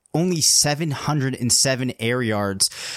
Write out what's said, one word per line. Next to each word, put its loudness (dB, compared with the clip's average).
only 0
seven 2
hundred 0
and 0
seven 0
air 0
yards. 0